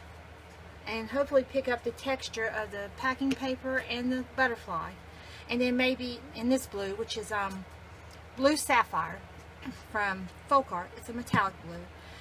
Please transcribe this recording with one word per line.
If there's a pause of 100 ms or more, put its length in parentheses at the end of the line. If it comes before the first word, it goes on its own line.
(880)
and
hopefully
pick
up
the
texture
of
the
packing
paper
and
the (120)
butterfly. (580)
And
then
maybe (160)
in
this
blue,
which
is,
um, (760)
blue
sapphire (720)
from (200)
Folk
Art.
It's
a
metallic (120)
blue. (400)